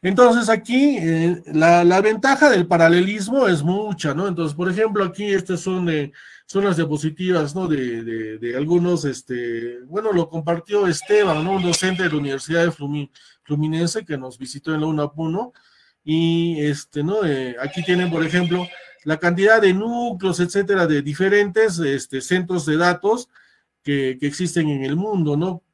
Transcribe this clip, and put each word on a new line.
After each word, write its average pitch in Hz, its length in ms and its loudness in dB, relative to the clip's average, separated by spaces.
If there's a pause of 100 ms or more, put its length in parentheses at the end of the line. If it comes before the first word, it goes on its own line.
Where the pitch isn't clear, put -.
Entonces, 233 460 4
aquí, 247 500 2
eh, 165 480 0
la, 165 360 6
la 180 180 6
ventaja 262 500 4
del 185 160 2
paralelismo 190 800 2
es 160 140 2
mucha, 185 500 -2
¿no? 180 160 -2
Entonces, 160 260 -4
por 180 160 -4
ejemplo, 208 340 0
aquí 196 280 -4
estas 180 280 -2
son, 185 280 -2
eh, 147 240 -2 (340)
son 196 180 -2
las 190 120 2
diapositivas, 156 800 -2
¿no? 185 120 -4
De, 127 380 -4
de, 110 340 -8
de 120 180 -6
algunos, 170 480 0
este, 120 840 -6
bueno, 208 260 -4
lo 170 160 0
compartió 170 580 -2
Esteban, 180 560 2
¿no? 190 140 0
Un 185 60 -2
docente 180 420 0
de 170 60 0
la 151 60 -2
Universidad 143 480 -2
de 170 60 2
Flumi-, 147 400 -6 (320)
Fluminense 160 600 -2
que 156 120 -8
nos 127 220 -12
visitó 139 340 -8
en 156 100 -2
la 156 40 -2
unap 151 320 -2
uno, 175 340 -4 (520)
y, 165 560 0
este, 147 420 -4
¿no? 196 220 -2
Eh, 131 360 -4
aquí 143 220 -8
tienen, 180 260 0
por 165 160 -2
ejemplo, 175 440 -2 (340)
la 156 140 -2
cantidad 190 440 4
de 190 140 6
núcleos, 208 640 -2
etcétera, 185 480 0
de 151 160 0
diferentes, 190 800 2
este, 139 400 -4
centros 180 460 -2
de 151 100 2
datos 180 520 2 (540)
que, 135 380 -2
que 147 80 -2
existen 165 400 -2
en 139 160 -2
el 135 100 -2
mundo, 175 420 0
¿no? 175 380 -4